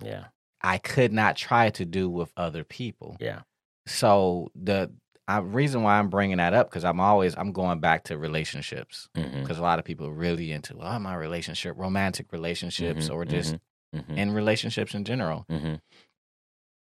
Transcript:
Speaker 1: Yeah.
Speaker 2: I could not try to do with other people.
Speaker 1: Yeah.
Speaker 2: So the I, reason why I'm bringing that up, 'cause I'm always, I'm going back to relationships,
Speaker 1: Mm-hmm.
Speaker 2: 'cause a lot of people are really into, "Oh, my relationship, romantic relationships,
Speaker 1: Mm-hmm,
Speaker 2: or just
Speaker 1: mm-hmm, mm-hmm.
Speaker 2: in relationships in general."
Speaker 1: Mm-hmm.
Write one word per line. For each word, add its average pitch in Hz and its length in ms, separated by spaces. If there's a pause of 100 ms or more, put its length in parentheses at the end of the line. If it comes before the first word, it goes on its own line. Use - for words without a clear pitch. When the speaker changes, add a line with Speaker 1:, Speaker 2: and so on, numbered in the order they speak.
Speaker 1:
Yeah. 107 220 (360)
Speaker 2:
I 92 180
could 123 340
not 107 240
try 117 340
to 95 140
do 90 260
with 85 260
other 82 280
people. - 560
Speaker 1:
Yeah. - 220 (440)
Speaker 2:
So 95 680
the 95 380 (340)
I, 101 120
reason 120 440
why 104 160
I'm 101 120
bringing 98 260
that 87 160
up, 120 180
'cause 85 140
I'm 87 160
always, 95 380
I'm 95 140
going 90 280
back 80 240
to 78 140
relationships, 76 1000
Speaker 1:
Mm-hmm. 69 300
Speaker 2:
'cause 82 120
a 85 40
lot 85 160
of 80 80
people 78 220
are 76 40
really 82 400
into, 76 260
"Oh, 95 200
my 95 160
relationship, 82 640
romantic 95 540
relationships, 85 720
Speaker 1:
Mm-hmm, - 80
Speaker 2:
or 82 100
just 80 300
Speaker 1:
mm-hmm, - 460
mm-hmm. 76 180
Speaker 2:
in 101 140
relationships 107 640
in 101 120
general." 98 440
Speaker 1:
Mm-hmm. 78 260 (1080)